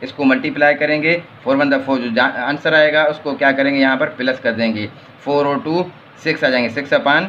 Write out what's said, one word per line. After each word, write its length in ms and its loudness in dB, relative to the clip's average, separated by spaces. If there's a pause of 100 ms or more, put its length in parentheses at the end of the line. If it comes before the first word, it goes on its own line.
इसको 200 -8
multiply 500 2
करेंगे, 500 0 (200)
फ़ोर 120 0
वन 140 2
the 200 0
four, 80 0
जो 140 -4
जा-, 260 0
answer 360 -4
आएगा 320 4
उसको 280 -4
क्या 180 2
करेंगे, 280 0
यहाँ 180 2
पर 80 0
प्लस 340 -4
कर 120 -2
देंगे, 380 -4 (360)
फ़ोर 220 0
और 120 -2
टू 320 -4 (320)
सिक्स 200 -2
आ 60 4
जाएंगे, 200 0
सिक्स 240 -4
upon 360 2